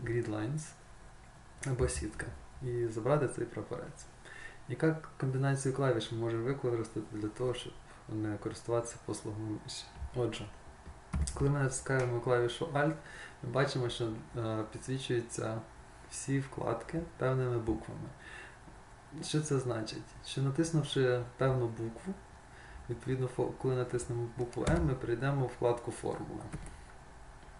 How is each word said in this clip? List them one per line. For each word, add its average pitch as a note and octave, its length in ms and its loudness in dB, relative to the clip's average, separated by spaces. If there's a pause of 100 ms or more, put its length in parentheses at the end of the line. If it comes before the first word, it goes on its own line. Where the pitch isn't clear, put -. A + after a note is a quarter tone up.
Grid A2+ 260 2
Lines A#2 420 -2 (960)
або B2+ 200 4
сітка - 380 -2 (360)
і A#2+ 260 0
забрати A#2+ 400 4
цей A#2+ 180 -2
прапорець. - 600 -8 (600)
Яка D#3 300 4 (200)
комбінацію C3+ 580 4
клавіш B2+ 360 4
ми A#2 60 -2
можемо A2+ 260 2
використати A#2 680 0
для G#2+ 160 -2
того, B2 260 0
щоб - 200 -6 (360)
не G#2+ 280 0
користуватися A#2 580 -2 (100)
послугами G#2+ 580 -4
миші? - 220 -8 (300)
Отже, A2 320 0 (840)
коли C#3 160 4
ми C#3+ 100 4
натискаємо B2+ 600 2
клавішу A#2+ 440 4
Alt, D3 300 4 (480)
ми B2 60 -4
бачимо, B2+ 400 4
що, A#2 200 0 (280)
е, A2 340 0
підсвічуються A#2 880 0 (500)
всі C3+ 280 0
вкладки - 640 -2 (160)
певними C3 400 4
буквами. - 520 -2 (1120)
Що D3+ 180 2
це C#3+ 180 2
значить? A2+ 440 -2 (220)
Що - 160 -2
натиснувши C3+ 840 4 (140)
певну B2+ 300 4
букву, A2+ 460 -4 (760)
відповідно, B2+ 380 0
фо-, B2 240 0 (100)
коли C3 140 4
натиснемо A#2+ 520 0 (100)
букву - 320 0
М, D#3+ 160 6
ми C3 100 4
перейдемо C3 500 2
в A#2+ 40 -2
вкладку - 420 2
"Формула". - 520 -2 (1160)